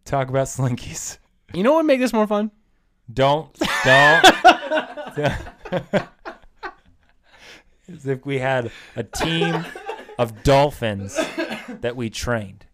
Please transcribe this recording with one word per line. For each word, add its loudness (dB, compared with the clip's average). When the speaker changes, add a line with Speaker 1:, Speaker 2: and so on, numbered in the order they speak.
Speaker 1:
talk -4
about 0
Slinkies. -6
Speaker 2:
You -2
know 4
what 4
would 0
make 4
this 0
more 0
fun? -2
Speaker 1:
Don't, 0
don't. 6
<laughs> 0
As -16
if -4
we -4
had -2
a -4
team -2
of -4
dolphins 2
that -6
we -4
trained. -6